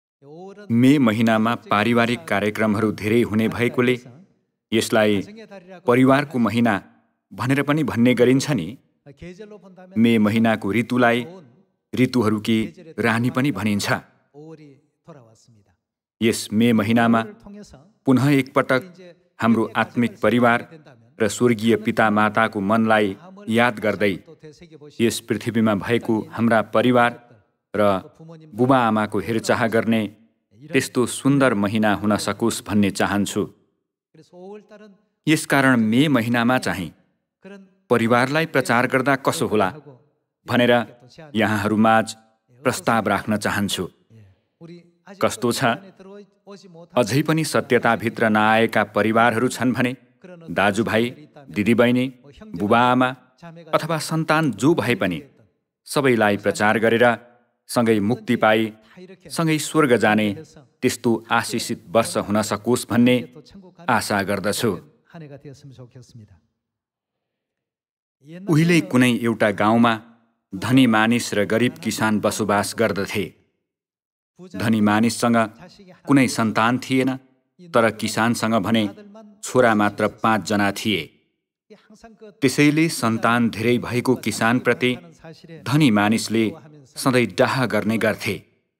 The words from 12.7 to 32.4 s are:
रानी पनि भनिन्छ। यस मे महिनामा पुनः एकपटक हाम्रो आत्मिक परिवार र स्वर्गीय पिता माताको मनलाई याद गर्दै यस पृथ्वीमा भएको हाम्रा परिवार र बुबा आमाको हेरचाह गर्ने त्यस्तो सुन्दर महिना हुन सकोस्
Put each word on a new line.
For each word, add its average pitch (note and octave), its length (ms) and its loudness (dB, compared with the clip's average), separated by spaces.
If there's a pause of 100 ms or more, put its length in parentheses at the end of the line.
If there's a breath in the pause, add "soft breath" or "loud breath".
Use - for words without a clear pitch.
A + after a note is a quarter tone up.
रानी A#2 320 -2
पनि C3+ 220 -2
भनिन्छ। G2+ 360 -4 (2250)
यस G#2+ 320 0
मे A2+ 200 4
महिनामा A2+ 480 2 (840)
पुनः B2+ 260 2
एकपटक C3+ 520 0 (560)
हाम्रो A2+ 260 2 (120)
आत्मिक A#2 440 -2
परिवार A#2 380 2 (600)
र A2+ 100 0
स्वर्गीय A2+ 480 2
पिता A2 340 0
माताको G#2+ 500 0
मनलाई G#2+ 560 2 (320)
याद A2+ 300 0
गर्दै G2+ 360 -2 (840)
यस A2+ 200 0
पृथ्वीमा A2 540 -2
भएको A2+ 400 -2 (180)
हाम्रा A2+ 280 0 (140)
परिवार A#2+ 360 2 (640)
र G2+ 80 0 (720)
बुबा B2+ 240 2
आमाको G#2+ 400 0
हेरचाह A2 500 -2
गर्ने A2 340 0 (580)
त्यस्तो C3 460 -2
सुन्दर C3+ 480 0
महिना G#2 400 0
हुन G#2 220 -2
सकोस् G2+ 500 -4